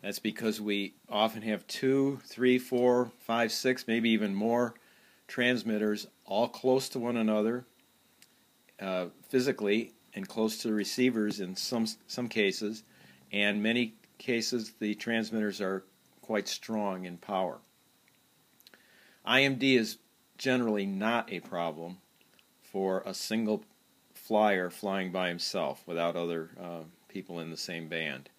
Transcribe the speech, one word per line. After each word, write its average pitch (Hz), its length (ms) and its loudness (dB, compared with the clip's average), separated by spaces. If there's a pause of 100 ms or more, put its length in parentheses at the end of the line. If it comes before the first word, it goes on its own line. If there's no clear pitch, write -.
That's 101 160 -6
because 107 420 -2
we 101 320 -2 (160)
often 110 320 0
have 107 240 -4
two, 135 640 0
three, 127 320 4
four, 123 580 2
five, 117 340 0
six, - 360 -2
maybe 113 240 2
even 104 240 2
more 117 400 0 (520)
transmitters 110 800 0 (220)
all 110 200 2
close 131 420 0
to 135 100 -6
one 120 180 -2
another, 110 480 2 (1120)
uh, 92 260 -2 (240)
physically 117 640 2 (200)
and 95 140 -8
close 110 320 -2
to - 80 -4
the 110 80 2
receivers 107 640 0
in 92 160 -6
some, 113 320 -2 (180)
some 123 220 -6
cases, 107 560 0 (480)
and 104 320 0
many 113 320 0 (240)
cases 117 600 -2
the 107 140 -2
transmitters 107 680 -2
are 95 240 -2 (380)
quite 104 260 -2
strong 98 580 -4
in 87 120 -10
power. 92 400 -2 (1700)
I 127 160 6
M 139 140 4
D 131 200 6
is 110 220 4 (400)
generally 117 480 2
not 110 480 0
a 87 60 -6
problem 85 580 -6 (640)
for 95 440 -2
a 95 80 -8
single 107 520 -2 (480)
flyer 104 560 2
flying 95 420 -4
by 92 160 0
himself 85 580 -4
without 85 300 -2
other, 85 420 -4
uh, 85 260 -10 (260)
people 90 280 -10
in 82 120 -8
the 80 80 -10
same 82 320 -8
band. 76 500 -6